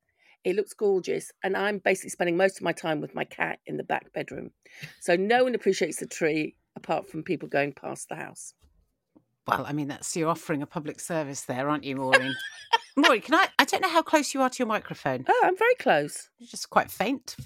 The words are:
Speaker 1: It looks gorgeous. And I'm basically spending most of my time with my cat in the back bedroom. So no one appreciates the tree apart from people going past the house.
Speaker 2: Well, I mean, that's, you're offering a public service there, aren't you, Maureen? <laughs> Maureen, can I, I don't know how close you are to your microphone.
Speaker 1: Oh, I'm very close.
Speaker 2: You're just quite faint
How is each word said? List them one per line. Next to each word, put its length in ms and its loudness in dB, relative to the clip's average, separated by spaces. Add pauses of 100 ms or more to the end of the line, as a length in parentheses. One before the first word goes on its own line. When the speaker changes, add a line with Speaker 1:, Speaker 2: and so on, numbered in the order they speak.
(420)
Speaker 1:
It 140 0
looks 160 -2
gorgeous. 580 0 (120)
And 140 -2
I'm 220 0
basically 320 0
spending 260 0
most 200 4
of 60 -14
my 100 0
time 280 -2
with 140 -10
my 100 -4
cat 420 -6
in 100 -6
the 80 -4
back 280 -4
bedroom. 400 -8 (480)
So 160 2
no 280 4
one 100 -2
appreciates 440 0
the 80 -8
tree 500 -2 (180)
apart 360 -4
from 120 -8
people 260 -4
going 240 0
past 360 -12
the 80 -8
house. 380 -14 (920)
Speaker 2:
Well, 200 0
I 60 -6
mean, 160 -4
that's, 280 -8
you're 120 0
offering 340 -4
a 40 -8
public 340 -10
service 420 -6
there, 260 -4
aren't 160 -2
you, 120 -6
Maureen? 380 2 (320)
<laughs> 300 -2
Maureen, 260 6
can 120 -2
I, 140 6 (100)
I 60 8
don't 180 -2
know 60 2
how 140 4
close 320 2
you 80 2
are 80 2
to 80 -14
your 100 -2
microphone. 600 -2
Speaker 1:
Oh, 160 6
I'm 120 4
very 200 4
close. 520 2 (100)
Speaker 2:
You're 100 -20
just 220 -12
quite 200 2
faint 560 -4